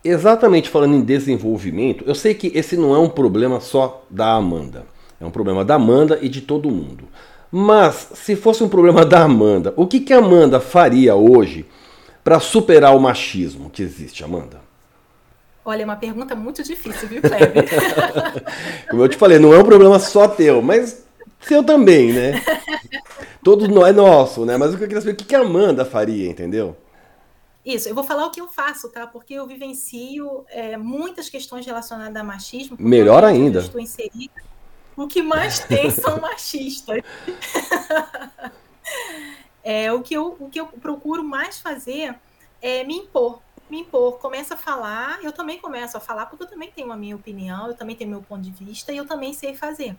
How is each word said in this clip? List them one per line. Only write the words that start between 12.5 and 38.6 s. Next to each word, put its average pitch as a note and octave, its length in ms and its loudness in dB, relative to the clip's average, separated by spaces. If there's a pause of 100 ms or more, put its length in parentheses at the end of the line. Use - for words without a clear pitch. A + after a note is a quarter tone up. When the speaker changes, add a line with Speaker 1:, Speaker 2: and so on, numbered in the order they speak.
Speaker 1:
o C3+ 40 4
machismo F2 680 -4
que - 120 -14
existe, D#2+ 420 -14
Amanda? D#2 380 -14 (1040)
Speaker 2:
Olha, G#3+ 160 -8
é G#3 40 -10
uma G#3 100 -10
pergunta A#3 400 -12
muito A#3 280 -12
difícil, A3 460 -14
viu, A#3 120 -10
Kleber? - 440 2 (600)
<laughs> - 640 -14
Speaker 1:
Como A#2+ 140 2
eu C3 60 6
te - 80 -2
falei, F3+ 220 6
não D3+ 140 8
é E3 40 10
um G3+ 80 8
problema G3 340 8
só G#3 280 2
teu, D3 340 2
mas A3+ 440 -2 (360)
seu D4 220 2
também, F#3 500 6
né? B2 280 -2 (1000)
Todos G#3 240 4
nós, F#3+ 220 6
é G3 40 4
nosso, D#3 520 4
né? A#2+ 120 -2
Mas D3 160 -2
o F#3+ 40 -10
que G3 60 -8
eu G#3+ 40 -8
queria G3+ 140 -8
saber, G3+ 120 -6
o - 20 -8
que - 100 -18
que C#4 100 -2
a C4+ 40 2
Amanda F3+ 440 0
faria, G#2+ 460 -6
entendeu? F2 480 -10 (880)
Speaker 2:
Isso, A#3+ 220 -10
eu G#3+ 80 -12
vou C#4 80 -8
falar D4 220 -6
o E4 60 -12
que E4+ 100 -18
eu F4 60 -18
faço, C#4+ 420 -12
tá? A#3 160 -18
Porque A#3+ 280 -20
eu C#4 120 -14
vivencio, C4+ 1040 -18
é, A3 280 -14
muitas D4+ 520 -14
questões B3 360 -18
relacionadas A3+ 500 -16
a G#3+ 80 -14
machismo, A#3+ 540 -18
porque A2+ 120 -6
Speaker 1:
Melhor A#2+ 340 6
Speaker 2:
eu G#3+ 60 4
Speaker 1:
ainda. C3+ 300 0
Speaker 2:
estou F2+ 200 -10
inserida. A#3 600 -18 (540)
O C#4+ 120 -12
que F4 140 -4
mais D#4 380 -6
tem - 300 -4
são - 300 -6
<laughs> - 20 -12
machistas. C4+ 840 -12
<laughs> - 1600 -12 (1000)